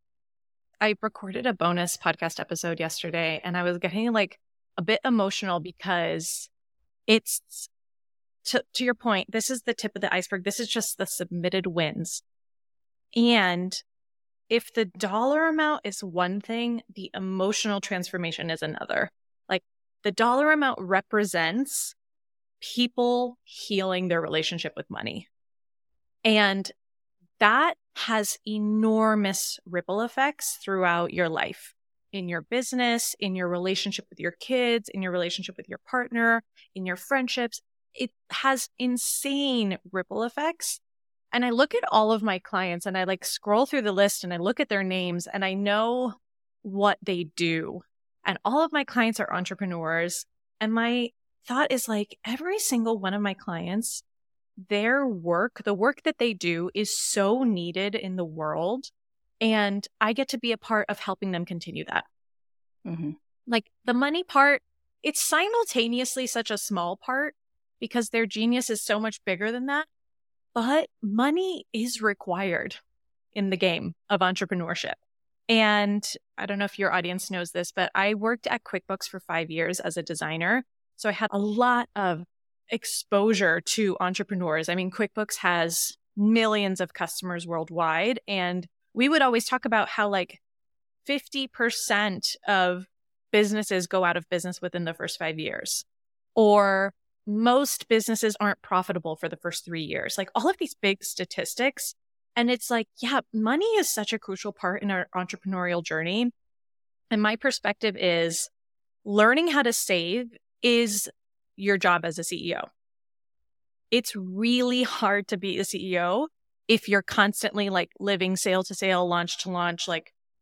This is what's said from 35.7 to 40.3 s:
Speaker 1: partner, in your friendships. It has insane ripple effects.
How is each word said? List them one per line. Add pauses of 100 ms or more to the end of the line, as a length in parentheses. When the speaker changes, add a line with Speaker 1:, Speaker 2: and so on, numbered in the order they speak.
Speaker 1:
partner, (320)
in
your
friendships. (320)
It (180)
has
insane (140)
ripple
effects. (540)